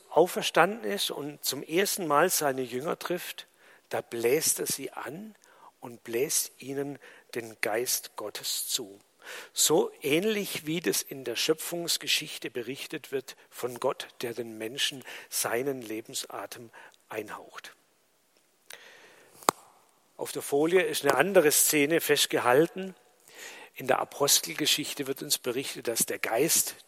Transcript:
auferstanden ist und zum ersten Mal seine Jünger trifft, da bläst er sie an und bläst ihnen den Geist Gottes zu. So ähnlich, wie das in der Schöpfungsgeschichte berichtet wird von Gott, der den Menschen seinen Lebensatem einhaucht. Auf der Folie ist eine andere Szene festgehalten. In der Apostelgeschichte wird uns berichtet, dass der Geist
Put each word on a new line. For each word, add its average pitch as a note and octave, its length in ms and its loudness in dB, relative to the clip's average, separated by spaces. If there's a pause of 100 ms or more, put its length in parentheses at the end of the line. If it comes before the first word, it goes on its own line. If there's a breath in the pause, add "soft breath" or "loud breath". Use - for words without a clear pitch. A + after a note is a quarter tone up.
(120)
auferstanden F#3+ 800 4
ist G3+ 220 -2
und D3 320 -8
zum - 180 -2
ersten F3+ 460 0
Mal D3+ 220 6
seine C#3 320 0
Jünger A#2+ 360 -4
trifft, - 500 -6 (420 soft breath)
da A2+ 120 -2
bläst B2 580 2
er D#3 60 0
sie - 260 -4
an G#3 440 -12 (460 loud breath)
und A#2+ 220 -14
bläst B2 560 0
ihnen C#3 400 -6 (360 loud breath)
den A2+ 240 -8
Geist - 560 -2
Gottes - 520 -6
zu. G2 340 -6 (520 loud breath)
So F3+ 380 4 (100)
ähnlich, F#3+ 640 0
wie D#3+ 160 -2
das - 200 0
in C#3 220 -10
der A#2 120 -4
Schöpfungsgeschichte - 1120 -2
berichtet C3 640 -8
wird - 240 -6 (140 soft breath)
von B2 300 -6
Gott, - 280 -2 (140)
der A#2+ 120 -4
den A#2 240 -8
Menschen A#2+ 460 -4 (260 loud breath)
seinen B2+ 520 0
Lebensatem A2 880 -8 (400 loud breath)
einhaucht. - 640 -10 (2500 loud breath)
Auf - 160 -8
der C#3 100 -6
Folie E3 420 4
ist D3+ 200 -2
eine C#3 120 4
andere D#3+ 360 6
Szene D3+ 480 4
festgehalten. D3+ 960 2 (800 loud breath)
In C3+ 120 -8
der - 120 2
Apostelgeschichte C#3+ 1080 0
wird C3+ 160 -6
uns D3 160 0
berichtet, B2+ 480 -4
dass A2+ 180 0
der G2 140 -6
Geist - 560 2 (120)